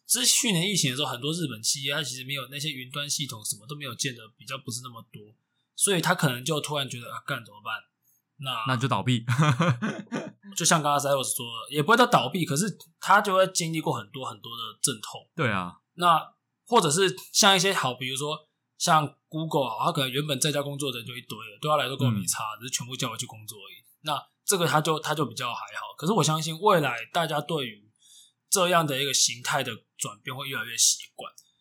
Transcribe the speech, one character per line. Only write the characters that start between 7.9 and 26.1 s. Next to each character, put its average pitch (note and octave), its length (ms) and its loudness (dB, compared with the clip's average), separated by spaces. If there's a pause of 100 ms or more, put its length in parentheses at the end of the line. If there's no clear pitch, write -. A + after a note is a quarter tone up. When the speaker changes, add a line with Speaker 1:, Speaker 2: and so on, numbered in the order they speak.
Speaker 1:
那 B2+ 320 -2
Speaker 2:
那 B2+ 40 0
就 B2+ 100 0
倒 A2 140 0
闭。 A#2 240 0
<laughs> - 1300 -2
Speaker 1:
就 E3+ 80 -6
像 D#3+ 200 4
刚 D3 80 2
刚 C#3+ 80 4
Cyrus C#3 360 0
说 A#2+ 120 -10
的， A#2 260 -12
也 D3 80 0
不 D3 80 2
会 A3+ 80 8
到 A#3+ 80 8
倒 F#3+ 240 4
闭， F3 160 0
可 C#3 100 -2
是 F#3 220 -2 (220)
它 G3+ 220 6
就 G#3 120 0
会 F#3+ 140 6
经 E3+ 260 -2
历 D#3 80 0
过 C#3+ 160 0
很 G#2 140 -10
多 C3 180 -8
很 A2 100 -14
多 A#2 160 -14
的 A2 260 -10
阵 - 200 2
痛。 - 340 -14
Speaker 2:
对 C#3 140 0
啊。 F#2 280 -4 (180)
Speaker 1:
那 E3+ 400 4 (300)
或 A#3 140 6
者 D#3+ 120 4
是 F3+ 240 4 (180)
像 G3 220 8
一 F#3 40 4
些 F#3+ 140 2
好， C3 220 0
比 B2+ 140 -6
如 C3+ 60 -6
说 D3 220 -4 (400)
像 D#3 380 2 (120)
Google D#3 400 0
啊， A2+ 180 -2
它 E3+ 60 2
可 D3 100 0
能 C3 100 -2
原 C#3+ 160 -2
本 C3+ 120 -2
在 D3 120 0
家 C#3+ 100 -2
工 C#3+ 160 -6
作 C#3 140 -4
的 A#2+ 80 -6
人 A2+ 80 -12
就 B2 80 -10
一 B2 60 -10
堆 A2+ 160 -12
了， G#2+ 220 -16
对 D3+ 100 -6
他 D3+ 80 4
来 C3+ 100 2
说 C3 100 -6
根 B2 100 2
本 A2 120 2
没 F2+ 60 -4
差， - 180 -4 (120)
Speaker 2:
嗯。 G#2+ 60 -16
Speaker 1:
只 B2 60 -10
是 B2+ 40 -10
全 - 140 -6
部 B2+ 100 -10
叫 B2 140 -4
回 A2 80 -10
去 A#2+ 80 -8
工 G#2+ 220 -18
作 G#2+ 100 -16
而 G2 140 -20
已。 - 120 -20 (180)
那 D3 200 -4 (240)
这 G3 120 0
个 E3+ 100 2
它 C#3+ 120 4
就， D#3 200 0
它 D3+ 160 -2
就 D3+ 100 0
比 A2 80 -8
较 A#2+ 200 -6
还 - 80 -8 (140)
好。 G#2+ 220 -12
可 - 80 -6
是 G3 80 2